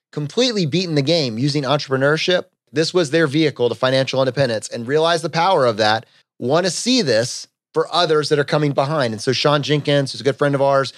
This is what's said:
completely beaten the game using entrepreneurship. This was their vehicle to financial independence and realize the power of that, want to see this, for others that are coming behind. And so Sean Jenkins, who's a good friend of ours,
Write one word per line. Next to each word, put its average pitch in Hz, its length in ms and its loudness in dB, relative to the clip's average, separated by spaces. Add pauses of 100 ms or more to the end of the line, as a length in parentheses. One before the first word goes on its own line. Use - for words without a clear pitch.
(140)
completely 208 520 -2
beaten 160 300 -2
the 143 60 2
game 139 360 0
using 143 260 -2
entrepreneurship. 143 800 0 (260)
This 160 220 -2
was 175 180 0
their 160 160 2
vehicle 147 400 0
to 113 80 -4
financial 131 460 0
independence 123 480 -2
and 117 180 -8
realize 160 340 2
the 165 80 -6
power 160 360 2
of 117 100 2
that, 107 300 0 (340)
want 156 260 0
to 180 60 -2
see 254 300 0
this, 123 460 -2 (260)
for 156 200 -2
others 156 360 2
that 147 100 2
are 143 40 2
coming 151 300 0
behind. 139 400 0
And 104 80 -8
so 131 100 0
Sean 147 320 2
Jenkins, 143 480 0
who's 113 100 -12
a - 20 -10
good 139 140 0
friend 143 180 0
of 135 60 -2
ours, 139 360 2